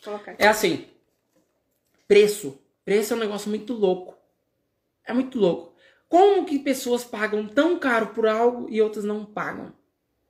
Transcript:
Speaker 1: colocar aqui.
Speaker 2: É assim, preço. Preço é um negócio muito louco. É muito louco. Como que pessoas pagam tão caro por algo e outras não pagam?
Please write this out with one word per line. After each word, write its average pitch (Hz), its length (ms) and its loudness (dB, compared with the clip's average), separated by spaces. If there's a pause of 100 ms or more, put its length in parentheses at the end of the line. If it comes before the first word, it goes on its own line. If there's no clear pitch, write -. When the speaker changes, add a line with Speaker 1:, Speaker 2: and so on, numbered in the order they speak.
Speaker 1:
colocar 208 280 -12
aqui. - 120 -2
Speaker 2:
É 202 40 6
assim, 180 380 0 (1200)
preço. 208 520 4 (260)
Preço 214 280 0
é - 20 0
um 226 40 -4
negócio 208 300 -6
muito 214 240 -6
louco. 185 420 -2 (880)
É 226 80 -6
muito 254 260 -2
louco. 175 360 0 (320)
Como 381 380 6
que 302 140 -4
pessoas 247 440 -2
pagam 214 440 -4
tão 320 300 0
caro 226 300 0
por 220 200 -2
algo 240 420 0
e 220 120 -2
outras 214 220 -2
não 208 220 -6
pagam? 175 480 -10 (560)